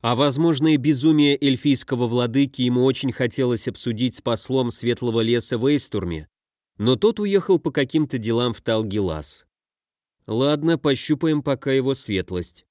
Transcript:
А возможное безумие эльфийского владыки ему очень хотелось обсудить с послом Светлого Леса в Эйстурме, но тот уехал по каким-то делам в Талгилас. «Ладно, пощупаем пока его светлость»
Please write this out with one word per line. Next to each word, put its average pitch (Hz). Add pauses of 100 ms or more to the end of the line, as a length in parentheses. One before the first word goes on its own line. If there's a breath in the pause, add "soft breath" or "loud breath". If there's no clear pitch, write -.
А 117
возможное 147
безумие 147
эльфийского 131
владыки 123
ему 123
очень 135
хотелось 123
обсудить 117
с -
послом 123
Светлого 117
Леса 117
в 120
Эйстурме, 92 (500)
но 117
тот 220
уехал 196
по 151
каким-то 143
делам 117
в -
Талгилас. 101 (800)
«Ладно, 147
пощупаем 147
пока 135
его 135
светлость» 92